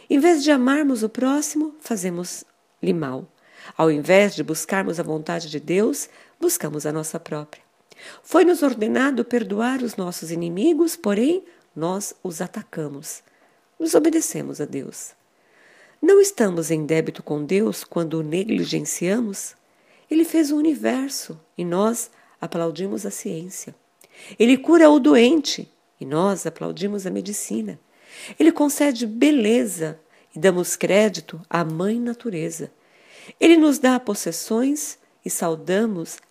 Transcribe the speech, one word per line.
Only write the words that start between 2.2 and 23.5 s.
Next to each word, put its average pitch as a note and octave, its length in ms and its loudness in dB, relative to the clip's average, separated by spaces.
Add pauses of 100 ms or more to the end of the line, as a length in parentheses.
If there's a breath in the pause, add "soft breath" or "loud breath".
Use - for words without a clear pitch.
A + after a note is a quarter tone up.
mal. C3+ 340 -4 (500 loud breath)
Ao D#3+ 140 4
invés F3 440 4
de D#3 80 -6
buscarmos E3+ 560 -4
a F3 40 -6
vontade D#3 460 -6
de D3+ 120 -8
Deus, G3 480 -2 (320 soft breath)
buscamos D#3 460 -2
a D3+ 60 -4
nossa D#3 280 -8
própria. D3+ 420 -12 (600 loud breath)
Foi-nos E4+ 400 4
ordenado A#3+ 640 0
perdoar A#3 580 -2
os A#3 140 -8
nossos F3+ 340 -8
inimigos, G3+ 680 0
porém, B3 480 0 (300 loud breath)
nós F3+ 480 -6
os E3+ 180 -10
atacamos. D#3 800 -10 (560 soft breath)
Desobedecemos D#4 800 0
a D3 40 -4
Deus. - 480 -12 (880 soft breath)
Não G4 200 8
estamos F#3 500 0
em D#3 140 0
débito D#3+ 380 -2
com D3+ 220 -6
Deus G3 400 0
quando E3 300 -4
o D#3+ 80 -2
negligenciamos? F3 1300 -4 (560 soft breath)
Ele D#4+ 140 4
fez D#4+ 260 2
o D4+ 60 0
universo C4 800 -2 (180)
e F3 80 -6
nós G3 460 -2 (320 soft breath)
aplaudimos F3 640 -6
a G3+ 40 -6
ciência. F#3 640 -12 (640 loud breath)